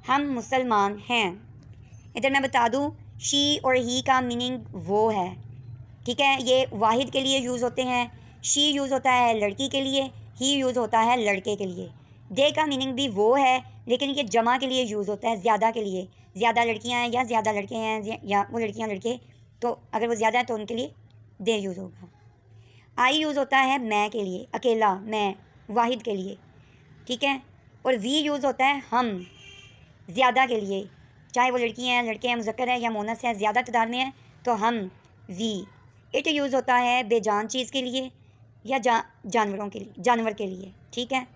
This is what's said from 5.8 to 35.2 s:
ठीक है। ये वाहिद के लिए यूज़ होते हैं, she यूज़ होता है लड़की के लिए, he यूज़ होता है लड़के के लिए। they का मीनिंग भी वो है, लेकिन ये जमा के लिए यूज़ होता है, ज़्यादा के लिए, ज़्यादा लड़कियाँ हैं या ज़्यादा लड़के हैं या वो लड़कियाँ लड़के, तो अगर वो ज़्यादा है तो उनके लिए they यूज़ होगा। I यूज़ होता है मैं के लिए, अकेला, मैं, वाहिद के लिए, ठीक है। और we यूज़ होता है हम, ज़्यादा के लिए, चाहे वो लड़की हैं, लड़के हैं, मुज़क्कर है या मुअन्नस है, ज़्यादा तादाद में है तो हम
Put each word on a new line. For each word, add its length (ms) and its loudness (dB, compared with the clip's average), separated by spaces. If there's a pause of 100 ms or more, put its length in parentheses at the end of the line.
ठीक 140 -4
है। 240 4
ये 300 4
वाहिद 360 2
के 120 -2
लिए 180 2
यूज़ 240 -2
होते 200 -2
हैं, 280 -2 (320)
she 260 0
यूज़ 240 0
होता 180 2
है 280 4
लड़की 300 0
के 120 0
लिए, 280 0 (260)
he 200 2
यूज़ 240 0
होता 200 2
है 240 4
लड़के 320 0
के 100 -6
लिए। 240 -10 (440)
they 220 2
का 100 2
मीनिंग 280 -2
भी 160 -2
वो 260 4
है, 260 4 (260)
लेकिन 220 0
ये 140 -2
जमा 340 2
के 100 -2
लिए 160 0
यूज़ 260 -4
होता 200 -2
है, 120 -2
ज़्यादा 300 4
के 120 -4
लिए, 240 -4 (300)
ज़्यादा 260 2
लड़कियाँ 380 -2
हैं 100 -2
या 120 0
ज़्यादा 280 0
लड़के 240 -4
हैं 500 -4
या 260 0
वो 80 -4
लड़कियाँ 300 -4
लड़के, 280 -4 (440)
तो 180 -2 (140)
अगर 140 0
वो 80 0
ज़्यादा 240 2
है 60 0
तो 100 -6
उनके 200 -8
लिए 180 -4 (480)
they 180 0
यूज़ 200 -6
होगा। 300 -18 (880)
I 160 4
यूज़ 260 0
होता 180 2
है 240 4
मैं 280 0
के 140 -4
लिए, 320 -6
अकेला, 400 2
मैं, 400 -2 (340)
वाहिद 340 0
के 120 -2
लिए, 220 -8 (680)
ठीक 160 -2
है। 180 0 (440)
और 100 4
we 280 0
यूज़ 220 0
होता 200 2
है 240 2
हम, 360 0 (840)
ज़्यादा 360 4
के 160 -2
लिए, 260 -6 (460)
चाहे 180 4
वो 60 0
लड़की 300 -2
हैं, 160 2
लड़के 240 -4
हैं, 80 0
मुज़क्कर 340 -2
है 120 0
या 100 -2
मुअन्नस 340 -4
है, 80 0
ज़्यादा 280 0
तादाद 280 0
में 80 -4
है 140 -2 (340)
तो 80 2
हम 260 0 (520)